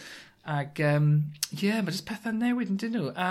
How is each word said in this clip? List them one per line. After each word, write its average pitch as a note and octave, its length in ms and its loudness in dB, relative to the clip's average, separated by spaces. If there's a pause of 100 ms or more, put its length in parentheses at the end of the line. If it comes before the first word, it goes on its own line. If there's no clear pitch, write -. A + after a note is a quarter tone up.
(440)
Ag, D3 320 -4
yym, D3 320 4 (400)
ie, G3+ 240 0
ma' G#3+ 180 0
jyst - 160 -6
pethau A3 280 -6
newid A#3+ 360 0
yn G3 80 0
dyn A3+ 160 -4
nhw. E3 180 0
A, F3+ 180 0